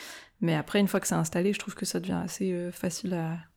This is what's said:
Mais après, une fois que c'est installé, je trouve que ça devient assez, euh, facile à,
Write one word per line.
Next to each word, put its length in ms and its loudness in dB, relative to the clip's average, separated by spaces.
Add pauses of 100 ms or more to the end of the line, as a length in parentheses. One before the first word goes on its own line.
(420)
Mais 120 4
après, 260 2
une 80 6
fois 120 2
que 80 -2
c'est 60 2
installé, 400 2
je 40 -4
trouve 160 -8
que 120 -6
ça 120 -2
devient 240 -2
assez, 300 -2
euh, 200 -2
facile 420 -4
à, 240 -2 (180)